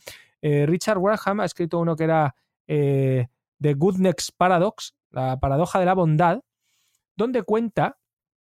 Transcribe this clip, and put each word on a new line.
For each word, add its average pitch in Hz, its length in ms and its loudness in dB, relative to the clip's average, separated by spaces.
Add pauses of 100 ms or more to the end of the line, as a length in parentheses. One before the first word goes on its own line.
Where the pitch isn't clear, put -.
(420)
eh, 147 260 2
Richard 185 300 0
Wrangham 202 440 -2
ha 190 40 -2
escrito 170 320 -4
uno 165 180 0
que 160 100 -2
era, 156 300 2 (320)
eh, 135 600 0 (340)
The 147 140 2
Goodness 185 600 0
Paradox, 180 600 0 (160)
la 131 280 -4
paradoja 147 400 0
de 185 60 2
la 185 80 2
bondad, 175 480 2 (760)
donde 240 280 -2
cuenta 214 560 -2 (440)